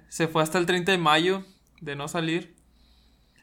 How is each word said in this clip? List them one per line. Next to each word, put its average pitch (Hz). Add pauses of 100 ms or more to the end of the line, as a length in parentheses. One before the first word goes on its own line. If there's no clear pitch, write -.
se -
fue 160
hasta 156
el 175
treinta 180
de 185
mayo, 170 (360)
de 143
no 143
salir, 165 (880)